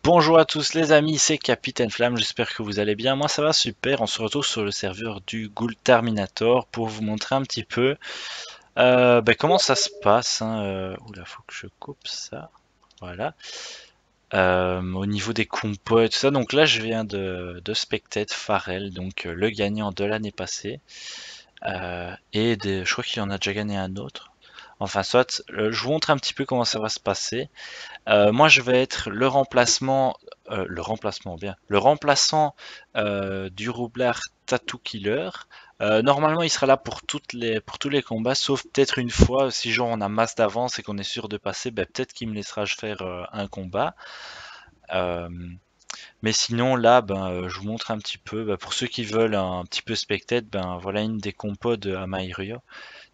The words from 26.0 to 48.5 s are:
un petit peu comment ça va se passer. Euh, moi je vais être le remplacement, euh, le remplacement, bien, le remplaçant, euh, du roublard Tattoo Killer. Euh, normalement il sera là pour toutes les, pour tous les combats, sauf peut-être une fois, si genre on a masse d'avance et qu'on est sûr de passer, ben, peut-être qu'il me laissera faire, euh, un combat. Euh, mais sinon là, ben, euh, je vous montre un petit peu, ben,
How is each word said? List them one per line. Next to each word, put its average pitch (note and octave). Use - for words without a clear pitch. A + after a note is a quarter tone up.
un C#3+
petit -
peu C#3
comment B2
ça A2+
va A2
se -
passer. A2+
Euh, G#2
moi C#3
je C3+
vais B2+
être -
le A#2
remplacement, C3
euh, F#2+
le F2+
remplacement, G2
bien, F#2
le G2+
remplaçant, D3
euh, G2
du G#2+
roublard A#2+
Tattoo -
Killer. A#2
Euh, A2
normalement D3+
il D#3+
sera -
là C3+
pour -
toutes -
les, A#2
pour -
tous C#3+
les C#3
combats, A2+
sauf C#3
peut-être -
une B2
fois, C3
si A#2
genre A#2+
on A2
a G2+
masse A2
d'avance A#2
et -
qu'on G2+
est G2
sûr G#2+
de G#2
passer, G2
ben, G#2
peut-être -
qu'il A#2
me G#2+
laissera G#2
faire, G2+
euh, F2+
un G2+
combat. G2
Euh, F2
mais A2
sinon A#2+
là, A#2+
ben, G2
euh, F2+
je F#2
vous G2
montre A2+
un A2
petit -
peu, A2
ben, G#2